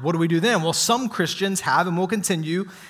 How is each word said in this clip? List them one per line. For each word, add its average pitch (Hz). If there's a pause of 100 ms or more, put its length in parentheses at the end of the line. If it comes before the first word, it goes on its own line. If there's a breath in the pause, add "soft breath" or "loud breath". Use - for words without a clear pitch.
what 160
do 165
we 165
do 165
then? 202
Well, 165
some 233
Christians 190
have 156
and 175
will 185
continue 180 (200 loud breath)